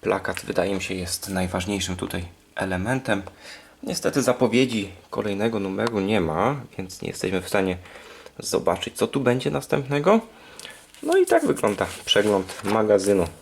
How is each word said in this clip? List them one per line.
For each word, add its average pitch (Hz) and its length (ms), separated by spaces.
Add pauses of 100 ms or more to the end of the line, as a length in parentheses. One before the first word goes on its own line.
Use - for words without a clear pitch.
plakat, 98 440
wydaje 95 300
mi 92 80
się, 95 120
jest 90 340
najważniejszym 95 680
tutaj 90 280 (300)
elementem. 98 680 (600)
Niestety - 400
zapowiedzi 117 680 (180)
kolejnego 107 500
numeru 101 400
nie 101 200
ma, 92 400 (180)
więc 92 240
nie - 60
jesteśmy 92 320
w 90 80
stanie 95 280 (640)
zobaczyć, - 580
co - 100
tu 139 140
będzie 131 300
następnego. 143 720 (800)
No 311 140
i 370 100
tak 330 200
wygląda 104 400 (180)
przegląd 101 600
magazynu. 101 600 (160)